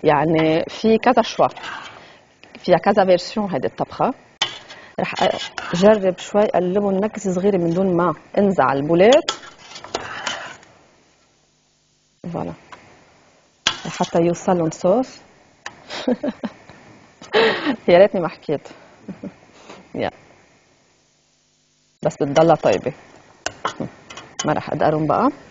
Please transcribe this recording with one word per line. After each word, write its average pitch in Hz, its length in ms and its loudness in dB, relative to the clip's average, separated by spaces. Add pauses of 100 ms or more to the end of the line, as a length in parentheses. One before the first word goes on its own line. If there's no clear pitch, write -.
يعني 156 640 2
في 220 300 0
كذا 233 240 2
شوا، 156 260 0 (1080)
فيها 180 200 2
كذا 202 280 2
version 185 460 0
هيدي 131 160 -4
الطبخة. - 460 -4 (880)
رح - 140 -4 (600)
أجرب 190 440 4
شوي - 260 0
أقلبهم 196 500 0
نكزة 196 400 -2
صغيرة 190 240 0
من 170 120 0
دون 180 280 0
ما 175 160 2 (240)
انزع 180 360 2
البولات. 170 580 4 (3000)
فوالا. 170 200 -8 (1300)
لحتى 180 360 -2
يوصل 175 360 0
لهم 165 120 0
صوص. 226 480 0 (720)
<laughs> - 2000 -4
يا 175 80 8
ريتني 202 240 6
ما 156 60 -2
حكيت. - 400 -6 (680)
<laughs> - 600 -20
يا. 117 160 -4 (1900)
بس 151 100 -2
بتضلها 151 400 4
طيبة. 110 380 0 (1500)
ما 151 80 0
رح - 200 -6
أدقرهم 156 340 0
بقى. 190 220 2 (220)